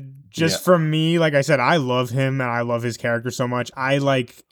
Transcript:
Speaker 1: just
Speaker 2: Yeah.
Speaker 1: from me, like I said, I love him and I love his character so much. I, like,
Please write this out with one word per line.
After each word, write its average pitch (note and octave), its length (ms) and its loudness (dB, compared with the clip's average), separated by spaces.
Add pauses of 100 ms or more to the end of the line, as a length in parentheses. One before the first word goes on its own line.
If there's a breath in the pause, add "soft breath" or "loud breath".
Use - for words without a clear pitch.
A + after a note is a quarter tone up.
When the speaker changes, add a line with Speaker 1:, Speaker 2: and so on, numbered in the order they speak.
(300)
Speaker 1:
just E3 320 -2
Speaker 2:
Yeah. - 20 -14
Speaker 1:
from E3+ 260 4
me, D#3+ 300 2
like D#3+ 140 2
I C#3 80 4
said, C#3 180 2
I C3+ 160 2
love B2+ 360 0
him C3 280 0
and B2 100 -2
I A#2+ 120 -2
love A#2+ 220 -2
his A#2+ 120 -4
character A#2 360 -4
so B2 160 -4
much. B2 280 -4
I, C3+ 220 0
like, C3+ 380 0 (160)